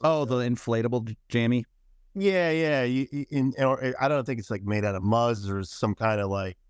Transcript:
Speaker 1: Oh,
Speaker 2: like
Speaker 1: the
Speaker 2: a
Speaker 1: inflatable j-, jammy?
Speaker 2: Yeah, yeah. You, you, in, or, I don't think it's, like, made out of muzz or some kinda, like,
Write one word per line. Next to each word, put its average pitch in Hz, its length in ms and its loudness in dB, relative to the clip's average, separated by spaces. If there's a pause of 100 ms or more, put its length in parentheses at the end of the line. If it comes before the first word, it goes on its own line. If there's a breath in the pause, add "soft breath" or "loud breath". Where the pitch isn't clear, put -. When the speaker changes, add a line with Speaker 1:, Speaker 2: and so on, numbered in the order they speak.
Speaker 1:
Oh, 156 200 2
Speaker 2:
like 135 80 -2
Speaker 1:
the 123 80 0
Speaker 2:
a 123 120 0
Speaker 1:
inflatable 117 580 -2
j-, 107 100 -10 (120)
jammy? 120 360 2 (500)
Speaker 2:
Yeah, 190 360 2
yeah. 151 340 2
You, 127 260 0
you, 143 200 -6
in, 135 280 2
or, 131 420 0
I 131 60 2
don't 143 180 0
think 120 140 -4
it's, 104 120 -8
like, 101 120 -4
made 104 220 0
out 101 100 0
of 92 80 -6
muzz 110 480 2
or 98 140 -4
some 104 320 -2
kinda, 107 320 0
like, 95 280 -4 (140)